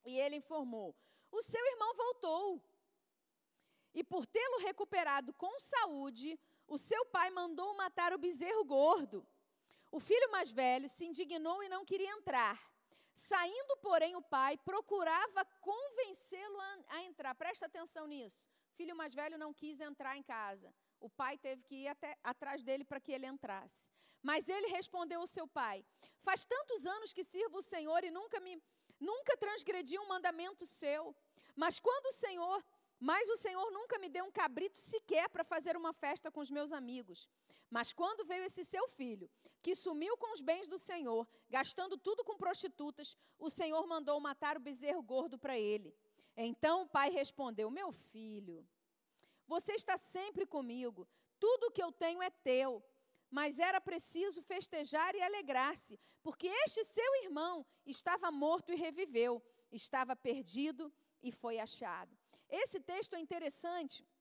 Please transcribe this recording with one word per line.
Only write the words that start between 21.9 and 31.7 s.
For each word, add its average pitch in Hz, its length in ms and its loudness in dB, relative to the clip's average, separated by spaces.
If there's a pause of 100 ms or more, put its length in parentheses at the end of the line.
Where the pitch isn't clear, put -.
atrás 277 380 -4
dele 269 220 0
pra 269 160 -8
que 302 120 -6
ele 262 140 -4
entrasse. 208 680 -10 (280)
Mas 294 280 2
ele 392 200 0
respondeu 339 520 -2
ao 349 60 -4
seu - 200 -6
pai: 214 380 -2 (400)
Faz 381 220 4
tantos 480 400 0
anos 415 260 -4
que 370 100 -6
sirvo 370 360 -2
o - 140 -6
Senhor 330 300 2
e 359 80 -4
nunca 392 300 -6
me, 370 120 -12 (460)
nunca 480 380 2
transgredi 359 640 -2
um 415 100 -8
mandamento 359 560 0
seu. 302 500 -2 (400)
Mas 320 240 2